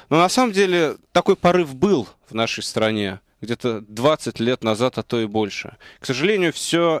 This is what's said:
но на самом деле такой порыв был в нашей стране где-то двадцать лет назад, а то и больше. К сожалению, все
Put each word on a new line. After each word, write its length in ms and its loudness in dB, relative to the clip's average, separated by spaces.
но 80 4
на 100 4
самом 240 2
деле 440 0
такой 240 2
порыв 380 2
был 320 2
в 60 -20
нашей 280 -2
стране 580 -2
где-то 420 -4
двадцать 580 -2
лет 240 -2
назад, 320 0
а 60 -6
то 180 -4
и 60 -2
больше. 500 -6
К 60 -16
сожалению, 440 0
все 500 0